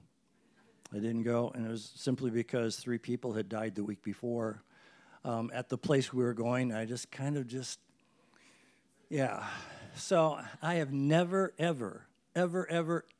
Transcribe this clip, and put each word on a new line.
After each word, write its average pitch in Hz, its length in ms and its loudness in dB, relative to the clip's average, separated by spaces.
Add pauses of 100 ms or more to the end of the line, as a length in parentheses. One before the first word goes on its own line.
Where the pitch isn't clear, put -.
(920)
I 107 80 -4
didn't 113 240 0
go, 120 320 2
and 117 100 -4
it 113 40 -4
was 113 260 -8
simply 131 340 0
because 113 460 0
three 120 240 -2
people 120 340 -2
had 107 160 -2
died 110 240 -4
the 104 100 -2
week 104 200 -6
before, 113 580 -2 (600)
um, 117 280 -2
at 123 180 -6
the 127 80 -2
place 139 360 2
we 127 100 4
were 120 120 2
going. 120 360 2
I 110 140 -2
just 117 240 -6
kind 143 260 -2
of 131 120 -2
just, 127 320 -8 (1300)
yeah. 131 400 0 (460)
So 160 440 4 (220)
I 165 140 0
have 143 180 0
never, 170 640 4
ever, 147 480 0 (300)
ever, 175 340 0
ever, 165 360 0 (140)